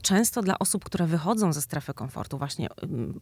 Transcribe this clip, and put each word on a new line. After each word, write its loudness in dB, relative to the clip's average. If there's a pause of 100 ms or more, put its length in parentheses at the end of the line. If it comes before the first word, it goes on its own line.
często 4
dla 2
osób, 0
które 0
wychodzą 4
ze -2
strefy -6
komfortu, -8
właśnie, -4 (140)
ym, -4